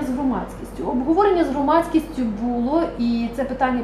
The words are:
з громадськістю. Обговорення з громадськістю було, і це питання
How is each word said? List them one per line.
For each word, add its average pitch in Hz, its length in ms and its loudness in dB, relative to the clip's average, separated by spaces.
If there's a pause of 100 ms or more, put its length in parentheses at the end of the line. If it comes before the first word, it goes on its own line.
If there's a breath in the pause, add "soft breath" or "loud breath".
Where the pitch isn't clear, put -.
з - 20 -4
громадськістю. 247 760 -4
Обговорення 330 560 2
з 294 40 2
громадськістю 294 760 0 (220)
було, 247 400 0 (160)
і 233 360 0
це 262 80 -2
питання 254 400 0